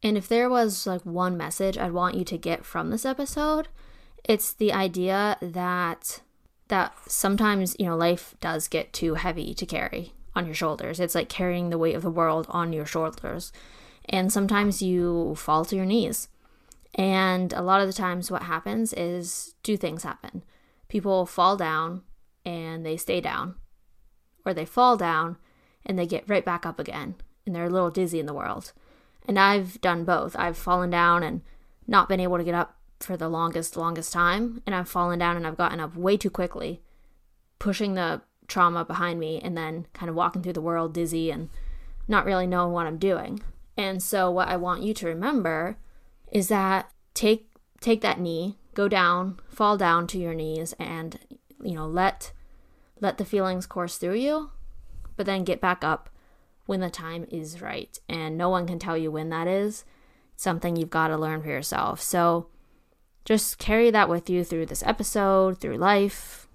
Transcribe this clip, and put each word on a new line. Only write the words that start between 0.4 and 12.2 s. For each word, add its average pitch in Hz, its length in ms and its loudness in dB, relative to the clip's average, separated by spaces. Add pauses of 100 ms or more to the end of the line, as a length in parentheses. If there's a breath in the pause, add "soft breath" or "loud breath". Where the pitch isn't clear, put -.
was, 226 380 2
like, 180 160 -2
one 180 340 -2
message 170 400 -2
I'd 180 140 -2
want 180 240 0
you 185 100 0
to 170 120 -6
get 170 280 -4
from 165 240 -4
this 220 160 -2
episode, 294 600 0 (560 soft breath)
it's - 300 2
the 208 200 2
idea 190 680 0
that, 180 800 -4 (480)
that 190 240 2 (140)
sometimes, 202 720 2
you 202 80 0
know, 170 100 0
life 170 440 0
does 165 280 -4
get - 260 -4
too 165 220 0
heavy 165 380 -4
to - 120 -6
carry - 480 -6 (220)
on 175 100 -2
your 156 100 -6
shoulders. 160 440 -4
It's 175 160 0
like 170 140 0
carrying 175 400 -2
the 170 80 0
weight 165 180 2
of 156 60 -4
the 175 80 0
world 160 400 2